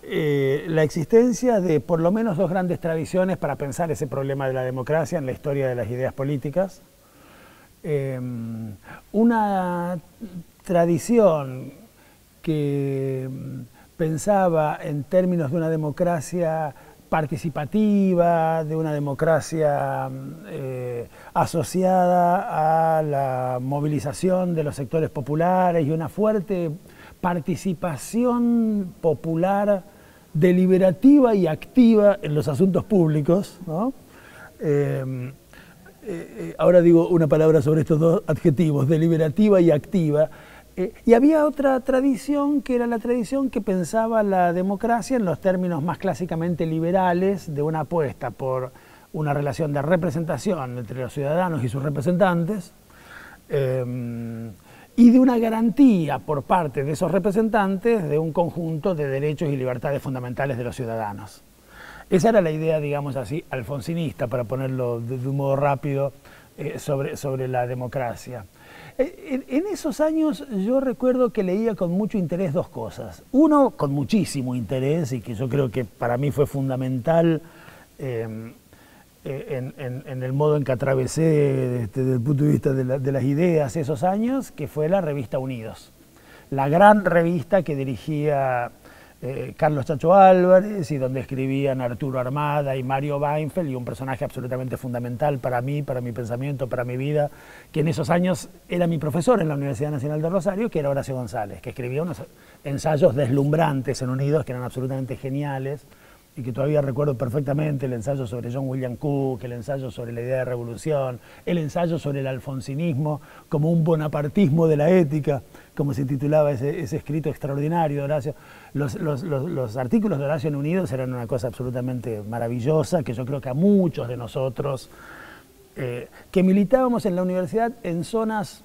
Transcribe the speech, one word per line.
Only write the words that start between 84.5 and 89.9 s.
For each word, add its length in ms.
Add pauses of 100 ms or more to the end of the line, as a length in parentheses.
que 160
fue 220
la 100
revista 380
Unidos. 560 (560)
La 180
gran 380
revista 560
que 140
dirigía, 960 (500)
eh, 340
Carlos 300
Chacho 300